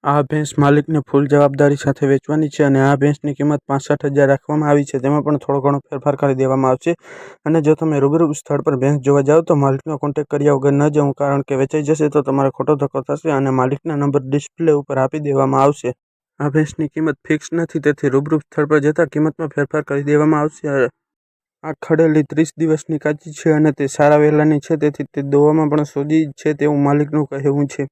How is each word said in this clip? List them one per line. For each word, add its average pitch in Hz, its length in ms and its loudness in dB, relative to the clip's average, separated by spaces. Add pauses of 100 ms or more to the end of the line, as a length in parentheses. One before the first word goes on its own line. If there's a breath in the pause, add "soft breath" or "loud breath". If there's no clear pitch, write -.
આ 147 180 0
ભેંસ 151 360 -4
માલિકને 147 420 2
ફૂલ 139 260 0
જવાબદારી 143 500 2
સાથે 143 300 -2
વેચવાની 147 420 0
છે 147 160 -2
અને 135 160 4
આ 139 160 4
ભેંસની 143 380 -2
કિંમત 147 320 -2
પાસઠ 139 400 -4
હજાર 139 220 2
રાખવામાં 147 420 0
આવી 147 140 2
છે, 139 140 -6
તેમાં 139 260 0
પણ 147 140 -2
થોડો 139 220 -2
ઘણો 139 180 0
ફેરફાર 139 380 -4
કરી 139 180 0
દેવામાં 131 360 2
આવશે. 143 220 0 (520 loud breath)
અને 156 180 0
જો 151 120 4
તમે 151 260 -2
રૂબરૂ 151 320 2
સ્થળ 143 300 -4
પર 143 140 -2
ભેંસ 139 240 0
જોવા 139 220 2
જાઓ 151 200 4
તો 160 120 0
માલિકનો 139 440 0
કોન્ટેક્ટ 147 320 -6
કર્યા 143 240 2
વગર 139 180 0
ન 143 160 2
જવું, 147 240 0
કારણ 139 300 -2
કે 139 120 -4
વેચાઈ 135 280 -2
જશે 147 260 0
તો 143 140 0
તમારે 135 280 0
ખોટો 139 260 -2
ધક્કો 139 240 -4
થશે 147 300 -6
અને 135 200 0
માલિકના 131 460 -2
નંબર 143 240 0
ડિસ્પ્લે 147 520 -2
ઉપર 143 260 -2
આપી 135 220 -2
દેવામાં 135 420 0
આવશે. 139 320 0 (460)
આ 147 100 -2
ભેંસની 151 380 -2
કિંમત 156 360 -4
ફિક્સ - 280 -4
નથી, 165 280 -4
તેથી 143 280 -2
રૂબરૂ 147 300 0
સ્થળ 147 280 -4
પર 151 120 2
જતાં 151 280 0
કિંમતમાં 151 420 -4
ફેરફાર 143 340 -4
કરી 143 200 -4
દેવામાં 151 380 2
આવશે. 151 280 -4 (960)
આ 156 80 -8 (100)
ખડેલી 156 400 2
ત્રીસ 151 360 -2
દિવસની 156 400 -2
કાચી 151 340 -6
છે 156 200 -2
અને 151 200 2
તે 139 140 -4
સારા 147 300 4
વેલાની 151 440 2
છે, 160 160 -4
તેથી 147 360 -4
તે 143 100 -6
દોવામાં 147 480 2
પણ 151 140 0
સોજી 151 480 -2
છે 151 220 -4
તેવું 143 280 0
માલિકનું 147 440 0
કહેવું 139 400 -2
છે. 139 260 -8